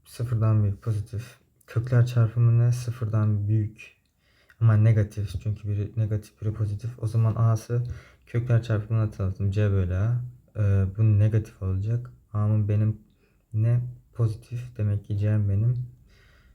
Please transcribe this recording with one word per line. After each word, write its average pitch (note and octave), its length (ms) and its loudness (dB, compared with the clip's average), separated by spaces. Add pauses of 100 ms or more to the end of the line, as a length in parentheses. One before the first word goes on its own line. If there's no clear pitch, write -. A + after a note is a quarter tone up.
sıfırdan A2 580 0
büyük G2+ 200 -2
pozitif. - 580 -6 (260)
Kökler A#2+ 400 2
çarpımı A#2 520 2
ne? A#2+ 140 4
Sıfırdan G#2+ 760 -2
büyük G#2+ 480 -2 (640)
ama A2+ 160 6
negatif. G#2+ 680 2
Çünkü G#2 260 -6
biri G#2 280 -4
negatif, G#2+ 460 -4
biri G#2+ 120 -4
pozitif. G#2 480 -6
O A2+ 40 -2
zaman A2 300 2
a'sı A#2 480 0 (420)
kökler A#2+ 360 0
çarpımına A2 420 -2
atalım. G2 460 -4
C G#2 200 0
bölü F#2 240 0
a. A#2 260 0 (360)
Ee, G2 300 2 (100)
bu A2 220 4
negatif G#2+ 440 0
olacak. G#2 480 -4 (220)
A'mın G#2+ 360 0
benim G#2+ 320 0 (520)
ne? A#2 280 2 (320)
Pozitif. - 680 -6
Demek G2+ 260 -2
ki G2+ 140 -6
c'm G#2 300 0
benim A#2+ 380 0 (680)